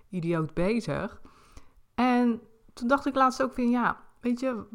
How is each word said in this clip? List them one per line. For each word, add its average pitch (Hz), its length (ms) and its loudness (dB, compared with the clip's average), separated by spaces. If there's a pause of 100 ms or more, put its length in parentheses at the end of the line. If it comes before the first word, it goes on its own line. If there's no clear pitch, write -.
idioot 165 440 -2
bezig. 185 680 -2 (760)
En 240 460 2 (320)
toen 240 140 -6
dacht 277 180 4
ik 277 100 0
laatst 262 280 2
ook 254 100 -2
weer, 240 160 0
ja, 240 320 0 (180)
weet 240 200 -2
je 247 360 -4